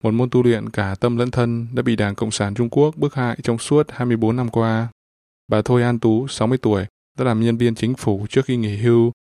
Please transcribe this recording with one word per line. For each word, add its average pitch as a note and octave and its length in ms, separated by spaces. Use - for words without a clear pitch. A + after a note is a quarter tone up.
một A2 100
môn B2 160
tu B2 140
luyện A2 260
cả G2 300
tâm A#2+ 180
lẫn B2 140
thân A#2 420
đã B2 100
bị B2 120
Đảng G2+ 200
Cộng A2 160
sản G2+ 240
Trung A#2+ 140
Quốc D3 280
bức D3 180
hại A#2+ 280
trong A#2 140
suốt D3 340
hai B2+ 140
mươi A#2+ 120
bốn A2+ 180
năm B2 140
qua. A2+ 380
Bà G#2+ 140
Thôi B2 220
An A#2+ 160
Tú, A2+ 280
sáu A2+ 200
mươi B2+ 100
tuổi, G2+ 280
đã B2+ 80
làm A2+ 160
nhân A#2 160
viên A#2 180
chính A2+ 180
phủ G#2 360
trước C3 160
khi B2+ 120
nghỉ G#2 200
hưu. A#2 340